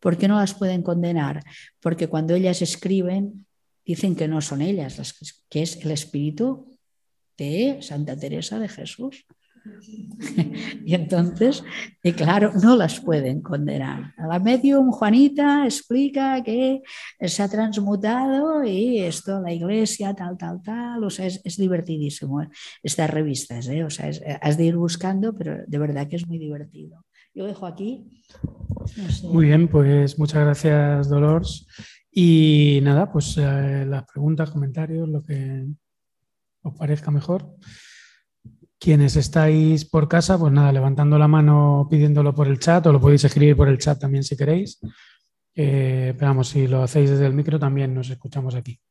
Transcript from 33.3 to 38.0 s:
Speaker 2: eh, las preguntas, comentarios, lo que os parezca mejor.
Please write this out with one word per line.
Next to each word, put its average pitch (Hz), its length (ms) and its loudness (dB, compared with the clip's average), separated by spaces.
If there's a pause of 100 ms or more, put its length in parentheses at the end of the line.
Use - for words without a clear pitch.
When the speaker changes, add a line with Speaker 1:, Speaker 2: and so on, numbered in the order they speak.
Speaker 2:
eh, 139 480 -2
las 135 200 -6
preguntas, 151 440 -2
comentarios, 156 600 -6
lo 151 160 -4
que 135 420 -8 (920)
os - 160 -10
parezca 151 340 -4
mejor. 170 460 -2 (1200)